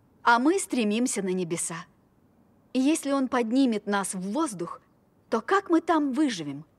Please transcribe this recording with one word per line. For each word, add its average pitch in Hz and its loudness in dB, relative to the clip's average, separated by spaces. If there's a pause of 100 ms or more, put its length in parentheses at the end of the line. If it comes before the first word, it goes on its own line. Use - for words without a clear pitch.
(240)
а 233 6
мы 320 4
стремимся 233 -2
на 190 -2
небеса. 170 -4 (880)
И 254 0
если 277 0
Он 269 0
поднимет 240 2
нас 202 -2
в 185 -6 (100)
воздух, 214 -4 (480)
то 220 0
как 392 0
мы 320 4
там 294 0
выживем 170 -2 (140)